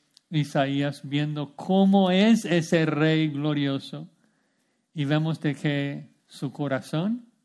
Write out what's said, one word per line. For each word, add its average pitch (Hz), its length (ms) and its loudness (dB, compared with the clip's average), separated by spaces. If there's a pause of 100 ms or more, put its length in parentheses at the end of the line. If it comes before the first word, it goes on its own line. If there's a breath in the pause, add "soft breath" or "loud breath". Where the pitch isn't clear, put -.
(320)
Isaías, 143 720 -2
viendo 147 520 -4
cómo 196 540 4
es 214 360 4
ese 165 420 2
rey 160 400 2
glorioso. 143 800 -4 (880)
Y 147 100 -2
vemos 156 340 0
de 147 140 -2
que 143 560 -4 (160)
su - 260 -10
corazón 156 760 -4 (180)